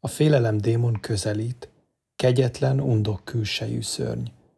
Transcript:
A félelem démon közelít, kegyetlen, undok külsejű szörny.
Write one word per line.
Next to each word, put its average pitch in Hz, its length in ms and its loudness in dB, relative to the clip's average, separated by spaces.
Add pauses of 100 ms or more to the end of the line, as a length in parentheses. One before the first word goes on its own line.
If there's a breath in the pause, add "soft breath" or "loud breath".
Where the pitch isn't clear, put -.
A - 80 -6
félelem 123 500 2
démon 113 420 2
közelít, 110 680 -4 (480)
kegyetlen, 131 640 2
undok 107 440 0
külsejű 113 560 -4
szörny. 120 460 -6 (320)